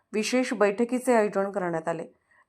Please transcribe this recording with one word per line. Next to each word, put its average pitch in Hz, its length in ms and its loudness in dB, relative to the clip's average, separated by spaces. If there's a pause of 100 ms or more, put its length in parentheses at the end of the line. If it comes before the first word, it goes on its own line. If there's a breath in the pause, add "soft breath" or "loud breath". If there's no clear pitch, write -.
(140)
विशेष 247 400 0
बैठकीचे 233 640 2
आयोजन 202 360 0
करण्यात 175 360 -4
आले. 165 180 -4 (440 soft breath)